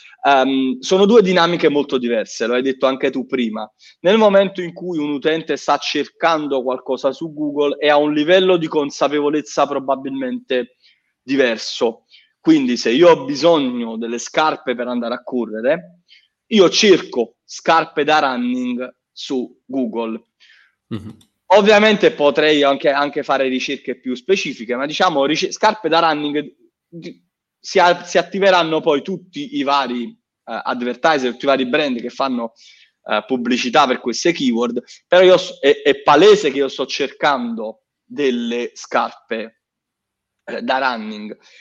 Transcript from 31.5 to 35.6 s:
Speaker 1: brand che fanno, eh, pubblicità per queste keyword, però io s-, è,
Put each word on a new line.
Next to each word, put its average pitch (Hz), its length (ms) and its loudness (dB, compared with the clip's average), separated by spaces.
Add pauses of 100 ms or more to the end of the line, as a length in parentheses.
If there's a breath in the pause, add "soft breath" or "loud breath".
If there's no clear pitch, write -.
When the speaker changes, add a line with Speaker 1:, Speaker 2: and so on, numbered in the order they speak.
Speaker 1:
brand 135 340 -2
che 120 100 -10
fanno, 120 440 -6 (500 soft breath)
eh, 107 220 -2
pubblicità 127 600 0
per 127 120 -2
queste 127 340 -2
keyword, 120 500 -2 (240 loud breath)
però 180 160 6
io 185 140 8
s-, - 220 -10
è, 139 220 2